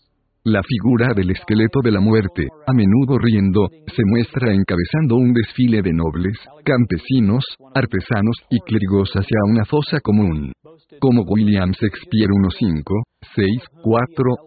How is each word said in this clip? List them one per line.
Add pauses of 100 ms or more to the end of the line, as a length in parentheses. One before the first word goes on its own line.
(420)
La
figura
del
esqueleto
de
la
muerte, (180)
a
menudo
riendo, (260)
se
muestra
encabezando
un
desfile
de
nobles, (260)
campesinos, (300)
artesanos (100)
y
clérigos
hacia (100)
una
fosa
común. (460)
Como
William
Shakespeare
uno (100)
cinco, (400)
seis (220)
cuatro, (160)